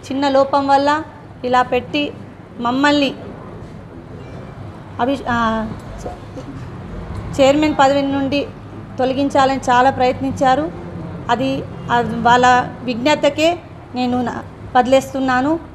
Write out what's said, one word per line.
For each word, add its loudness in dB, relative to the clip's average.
చిన్న 0
లోపం 2
వల్ల 4
ఇలా 4
పెట్టి -2
మమ్మల్ని 2
అవి, 0
ఆ, 0
చైర్మన్ 6
పదవి 6
నుండి 0
తొలగించాలని 2
చాలా 6
ప్రయత్నించారు. 2
అది, 0
అది 0
వాళ్ళ 6
విజ్ఞతకే 2
నేను -2
నా-, -6
వదిలేస్తున్నాను. 2